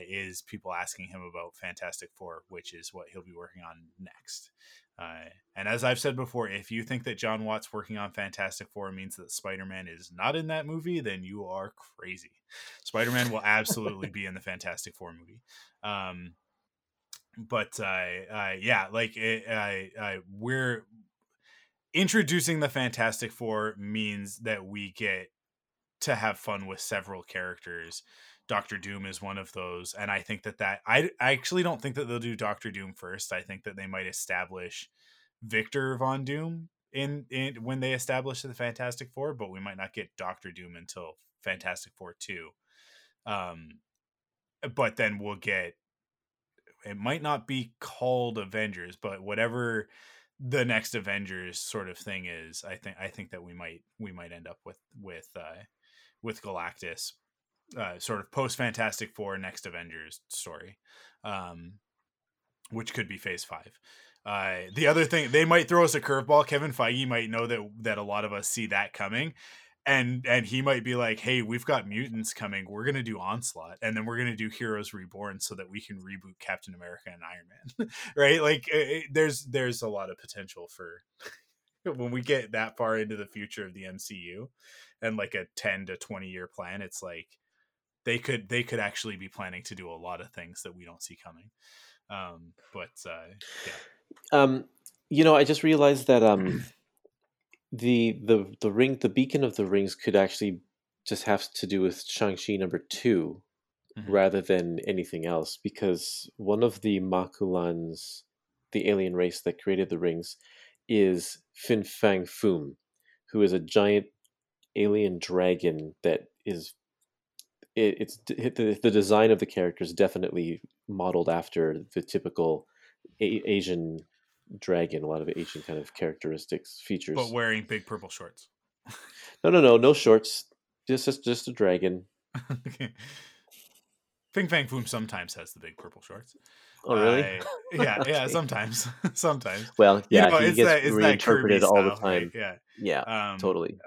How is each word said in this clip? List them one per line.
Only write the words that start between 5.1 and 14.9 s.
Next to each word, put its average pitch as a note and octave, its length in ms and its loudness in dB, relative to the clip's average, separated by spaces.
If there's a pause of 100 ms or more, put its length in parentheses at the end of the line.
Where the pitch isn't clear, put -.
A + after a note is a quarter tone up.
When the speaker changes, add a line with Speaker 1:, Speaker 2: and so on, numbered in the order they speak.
Speaker 1:
and G2 140 -8
as A#2 160 -2
I've B2+ 160 2
said C3+ 160 -2
before, B2 320 -6
if G2+ 240 -10
you A2+ 120 -4
think B2 200 -8
that A2 140 -8
John A2 260 -4
Watts G#2+ 300 -6
working G#2+ 240 -10
on G2+ 140 -8
Fantastic G2 580 -8
Four G2 240 -10
means F#2+ 240 -14
that F#2 140 -16
Spider-Man F#2+ 580 -10
is E2 240 -20
not A2+ 240 -2
in D#3+ 100 -6
that D#3 180 -6
movie, E3 360 -6
then G2 220 -6
you G2 200 -12
are F#2+ 300 -10 (240)
crazy. F2+ 340 -16 (540)
Spider-Man A#2+ 460 0
will A2 120 -4
absolutely G#2+ 680 0
Speaker 2:
<laughs> F#2+ 40 -16
Speaker 1:
be G2 120 -8
in F#2 80 -10
the F2+ 60 -12
Fantastic F2+ 560 -10